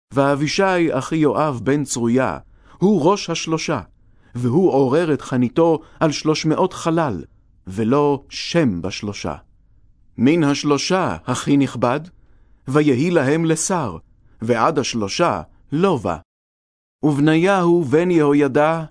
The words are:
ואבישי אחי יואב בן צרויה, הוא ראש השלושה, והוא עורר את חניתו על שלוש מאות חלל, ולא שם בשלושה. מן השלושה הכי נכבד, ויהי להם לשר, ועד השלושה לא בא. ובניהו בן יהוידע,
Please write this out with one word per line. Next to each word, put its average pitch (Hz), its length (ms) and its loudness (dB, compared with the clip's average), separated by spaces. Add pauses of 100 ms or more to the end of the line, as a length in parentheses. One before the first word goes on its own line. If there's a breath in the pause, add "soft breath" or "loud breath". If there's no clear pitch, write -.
(140)
ואבישי 147 840 0
אחי 147 180 -4
יואב 143 480 0
בן 143 200 0
צרויה, 117 540 -2 (440 soft breath)
הוא 180 280 4
ראש 202 200 -2
השלושה, 160 500 -4 (540)
והוא 123 380 2
עורר 139 420 2
את 123 80 -4
חניתו 143 580 2 (200 loud breath)
על 156 120 2
שלוש 151 340 -2
מאות 170 260 0
חלל, 160 520 -2 (420)
ולא 127 600 0
שם 113 540 -2
בשלושה. 92 520 -8 (840)
מן 147 260 4
השלושה 143 720 0 (100)
הכי - 300 0
נכבד, 127 440 0 (680)
ויהי 147 420 2
להם 160 340 2
לשר, 160 520 -2 (460)
ועד 120 360 0
השלושה 113 640 -2 (300)
לא 170 240 2
בא. 90 220 -4 (840)
ובניהו 170 800 2
בן 160 260 2
יהוידע, 147 800 2